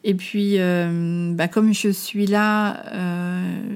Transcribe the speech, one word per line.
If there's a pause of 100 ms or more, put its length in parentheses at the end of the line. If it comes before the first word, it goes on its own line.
Et
puis,
euh,
bah,
comme
je
suis
là, (120)
euh,